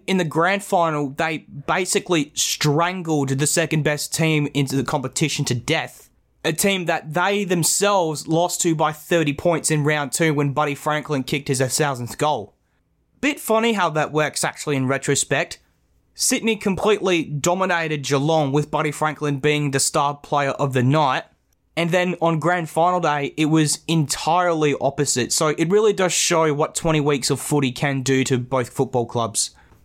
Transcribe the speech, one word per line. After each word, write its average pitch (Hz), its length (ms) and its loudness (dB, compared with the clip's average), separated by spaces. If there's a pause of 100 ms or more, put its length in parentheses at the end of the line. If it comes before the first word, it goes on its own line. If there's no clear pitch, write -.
in 190 120 0
the 180 60 2
grand 170 400 0
final, 160 460 0
they 160 300 -4
basically 170 960 -2
strangled 156 920 0
the 135 180 0
second 160 360 0
best 147 300 -2
team 156 400 0
into 135 220 -2
the 135 80 0
competition 139 640 -2
to 127 100 -2
death. 127 540 -4 (360)
A 165 80 0
team 190 320 0
that 160 280 -2
they 196 320 0
themselves 175 840 0
lost 170 340 0
to 165 140 2
by 156 160 0
thirty 156 420 0
points 160 380 0
in 156 120 2
round 147 280 0
two 160 220 2
when 143 200 0
Buddy 147 220 0
Franklin 147 480 -2
kicked 147 240 -4
his 135 140 0
thousandth 127 560 -2
goal. 143 360 -4 (680)
Bit 294 200 -2
funny 220 340 2
how 185 160 0
that 151 220 -2
works 147 320 -2
actually 151 320 -4
in 131 120 0
retrospect. 139 720 -2 (560)
Sydney 220 400 0
completely 190 680 0
dominated 165 800 -2
Geelong 143 480 2
with 147 200 0
Buddy 151 200 -2
Franklin 147 480 -2
being 147 320 2
the 135 80 0
star 143 360 0
player 143 360 -2
of 139 220 -4
the 127 80 2
night. 139 420 2 (540)
And 165 140 0
then 180 280 2
on 165 200 2
grand 170 280 0
final 180 320 2
day, 147 380 -2
it 156 80 2
was 151 420 2
entirely 160 960 2
opposite. 135 500 0
So 156 180 2
it 165 200 0
really 208 240 4
does 185 180 0
show 160 420 2
what 151 220 0
twenty 156 240 2
weeks 143 300 0
of 135 100 0
footy 139 320 0
can 135 300 -2
do 131 220 4
to 127 160 2
both 120 300 -2
football 120 360 -2
clubs. 113 460 -4 (340)